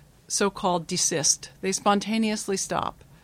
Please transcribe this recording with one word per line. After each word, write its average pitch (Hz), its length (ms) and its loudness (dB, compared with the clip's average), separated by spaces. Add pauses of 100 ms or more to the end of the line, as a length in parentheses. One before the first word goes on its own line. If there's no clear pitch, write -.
(280)
so-called 180 600 0
desist. - 640 0 (100)
They 190 100 -2
spontaneously 208 840 0
stop. - 460 -4 (200)